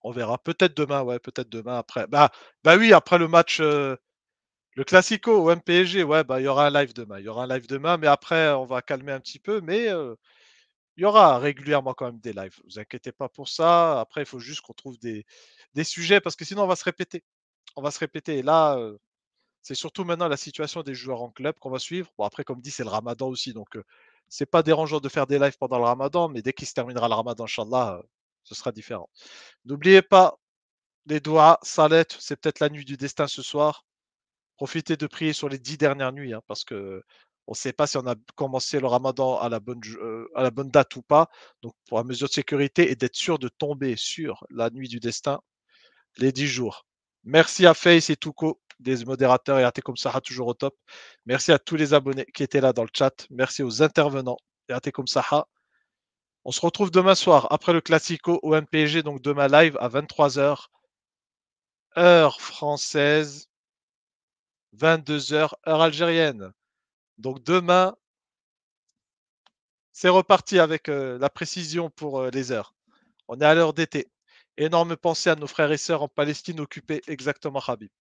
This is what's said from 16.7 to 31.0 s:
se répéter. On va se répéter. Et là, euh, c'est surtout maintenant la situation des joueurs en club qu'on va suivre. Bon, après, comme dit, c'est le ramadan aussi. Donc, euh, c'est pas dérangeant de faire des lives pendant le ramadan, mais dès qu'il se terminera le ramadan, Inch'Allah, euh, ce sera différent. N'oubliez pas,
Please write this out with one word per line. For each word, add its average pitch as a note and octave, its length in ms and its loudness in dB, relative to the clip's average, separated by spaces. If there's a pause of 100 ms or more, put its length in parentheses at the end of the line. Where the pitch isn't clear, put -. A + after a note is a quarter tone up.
se - 80 -16
répéter. F3+ 380 -8 (540)
On C#3+ 60 -12
va D3 80 -4
se - 80 -14
répéter. D3+ 400 -8
Et C3 40 -4
là, D3+ 360 2
euh, A2 180 -10 (640)
c'est - 140 -14
surtout E3 300 -10
maintenant E3+ 240 -4
la C#3+ 100 -2
situation D#3 440 -10
des C#3 120 -12
joueurs B2 260 -10
en A#2+ 100 -12
club C3+ 280 -8
qu'on C3+ 120 -14
va C3 80 -8
suivre. F3 380 -10
Bon, G#2+ 80 -6
après, G#2 200 -8
comme B2+ 180 -12
dit, D3 80 -16
c'est C3 140 -10
le G#2+ 60 -10
ramadan A#2 380 -6
aussi. C3 240 -10
Donc, A2 240 -18
euh, G#2 80 -16 (460)
c'est - 160 -8
pas E3+ 160 2
dérangeant D#3 380 0
de C3+ 100 -10
faire C#3 160 -2
des C#3 120 -2
lives C#3 200 0
pendant B2+ 200 -4
le A#2+ 60 2
ramadan, C#3 440 0
mais C3 120 -10
dès B2+ 140 -6
qu'il - 120 -12
se - 60 -14
terminera A#2+ 360 -4
le A2+ 60 0
ramadan, A2+ 300 -6
Inch'Allah, A2 540 -4
euh, - 40 -18 (420)
ce - 100 -20
sera - 180 -8
différent. G#2+ 360 -14 (560)
N'oubliez D3+ 380 6
pas, F#3 360 6 (680)